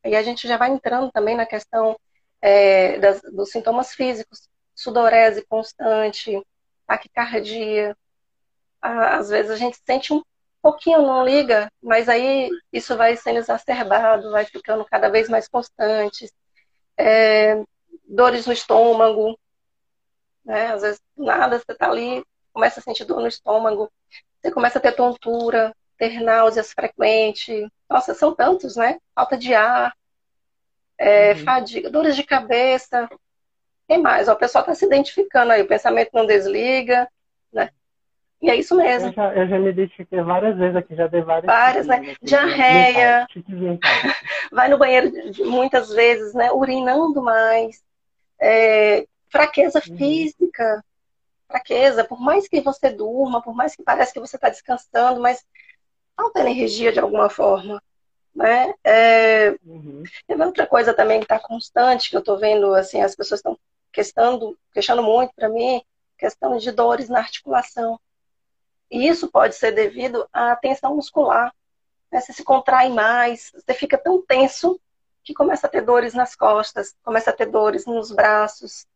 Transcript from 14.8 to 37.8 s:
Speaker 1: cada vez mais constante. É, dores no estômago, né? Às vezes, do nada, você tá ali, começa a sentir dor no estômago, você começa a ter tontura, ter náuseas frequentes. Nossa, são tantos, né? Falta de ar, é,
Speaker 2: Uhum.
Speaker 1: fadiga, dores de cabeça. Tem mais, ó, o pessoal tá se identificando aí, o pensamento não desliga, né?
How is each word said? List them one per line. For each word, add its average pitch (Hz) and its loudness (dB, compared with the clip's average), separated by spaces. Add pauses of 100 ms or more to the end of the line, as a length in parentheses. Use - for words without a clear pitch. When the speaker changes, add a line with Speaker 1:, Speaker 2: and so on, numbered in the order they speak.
Speaker 1:
cada 214 -2
vez 220 0
mais 220 -2
constante. 214 -6 (680)
É, 214 2 (460)
dores 240 2
no 240 -2
estômago, 226 2 (1080)
né? 220 -4
Às 202 -6
vezes, 208 -6 (160)
do 294 -12
nada, 254 0
você - -16
tá - -2
ali, 240 -6 (280)
começa 226 -2
a - -20
sentir 233 -10
dor 240 -6
no 233 -4
estômago, 214 -2 (540)
você 349 -4
começa 240 -2
a - -4
ter 240 2
tontura, 233 -2 (260)
ter 226 -6
náuseas 226 2
frequentes. 220 -2 (200)
Nossa, - -2
são 320 0
tantos, 370 0
né? 240 0 (160)
Falta 254 -2
de 247 -2
ar, 240 2 (1000)
é, 208 6
Speaker 2:
Uhum. 202 0
Speaker 1:
fadiga, 254 -2
dores 302 0
de 285 -6
cabeça. 254 -2 (800)
Tem 330 4
mais, 202 2
ó, 220 4
o 208 4
pessoal - 0
tá 330 -2
se - -2
identificando 277 2
aí, 208 4
o 196 0
pensamento 226 0
não 226 2
desliga, 240 0 (440)
né? - -4 (720)